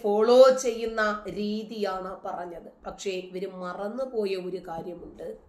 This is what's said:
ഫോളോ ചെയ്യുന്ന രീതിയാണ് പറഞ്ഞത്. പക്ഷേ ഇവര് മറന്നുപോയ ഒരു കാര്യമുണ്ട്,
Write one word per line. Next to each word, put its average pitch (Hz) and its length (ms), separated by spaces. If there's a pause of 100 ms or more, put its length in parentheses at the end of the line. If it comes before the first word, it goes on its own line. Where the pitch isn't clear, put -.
ഫോളോ 240 600
ചെയ്യുന്ന 220 680
രീതിയാണ് 202 840 (100)
പറഞ്ഞത്. 180 640
പക്ഷേ 190 220
ഇവര് 185 380
മറന്നുപോയ 202 800
ഒരു 185 280
കാര്യമുണ്ട്, 170 760 (160)